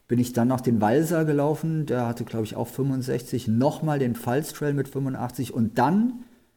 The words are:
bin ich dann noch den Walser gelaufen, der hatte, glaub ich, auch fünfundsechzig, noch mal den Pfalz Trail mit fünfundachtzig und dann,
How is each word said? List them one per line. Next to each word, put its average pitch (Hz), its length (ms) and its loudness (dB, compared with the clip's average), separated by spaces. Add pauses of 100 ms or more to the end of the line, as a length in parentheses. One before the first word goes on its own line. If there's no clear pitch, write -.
bin 123 120 0
ich 123 140 2
dann 117 160 4
noch 131 120 2
den 117 200 2
Walser 156 440 2
gelaufen, 156 640 0
der 120 200 0
hatte, 117 180 -4
glaub 113 180 -4
ich, 107 140 -6
auch 113 100 -4
fünfundsechzig, 131 800 -2
noch 123 360 2
mal 147 180 0
den 120 160 0
Pfalz 139 360 -2
Trail 147 220 -2
mit 139 140 -2
fünfundachtzig 131 640 -6
und - 240 0
dann, 208 460 4 (320)